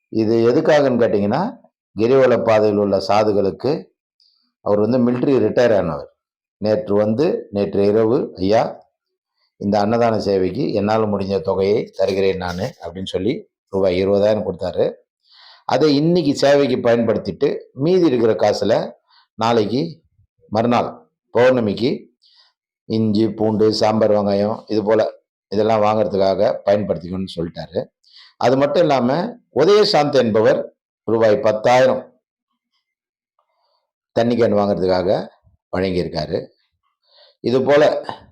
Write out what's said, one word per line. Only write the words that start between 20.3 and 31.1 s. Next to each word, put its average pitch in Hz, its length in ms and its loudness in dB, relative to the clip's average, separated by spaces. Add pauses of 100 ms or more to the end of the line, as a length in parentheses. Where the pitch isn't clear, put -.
மறுநாள் 113 420 0 (440)
பௌர்ணமிக்கு 120 560 2 (920)
இஞ்சி, 110 440 0
பூண்டு, 107 460 0
சாம்பார், 107 360 0
வெங்காயம், 101 560 0
இது 107 180 -2
போல 110 380 0 (260)
இதெல்லாம் 107 340 0
வாங்குறதுக்காக 101 840 0
பயன்படுத்திக்கணும்னு 92 720 -4
சொல்லிட்டாரு. 85 480 -8 (520)
அது - 200 0
மட்டும் 277 260 2
இல்லாம, 156 560 -2 (160)
உதயசாந்த் 165 600 2
என்பவர் 113 600 0 (280)
ரூபாய் 110 360 2